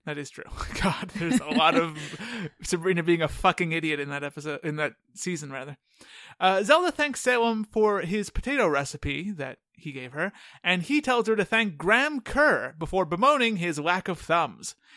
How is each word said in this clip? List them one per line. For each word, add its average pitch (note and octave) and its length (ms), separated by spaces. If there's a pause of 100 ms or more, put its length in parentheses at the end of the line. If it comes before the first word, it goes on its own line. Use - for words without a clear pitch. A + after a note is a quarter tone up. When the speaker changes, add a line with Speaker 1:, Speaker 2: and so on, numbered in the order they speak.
Speaker 1:
That D3 120
is D3 120
true. - 160 (160)
<laughs> - 200
God, F#3 340
there's E3+ 260
a D3 80
lot D#3+ 260
of E3 220 (380)
Speaker 2:
<laughs> G3 280
Speaker 1:
Sabrina F3 400
being E3+ 180
a D#3 60
fucking F3 460
idiot D#3 260
in C#3+ 100
that C#3+ 140
episode, C#3+ 400
in D3+ 140
that D3+ 160 (200)
season, D3+ 380
rather. C3+ 260 (640)
Uh, F#3+ 240
Zelda D#4+ 280
thanks D4 280
Salem A#3 460
for G#3+ 360
his F#3 280
potato C4 380
recipe C#3+ 640
that C#3 280 (140)
he - 180
gave B2+ 220
her, E3+ 180 (320)
and F3+ 200
he D4 180
tells B3 260
her A3 80
to G#3 100
thank G#3+ 320
Graham A#3+ 440
Kerr E3 580
before F3 260
bemoaning A3+ 520
his E3+ 200
lack F3 300
of F3 120
thumbs. D#3 560 (220)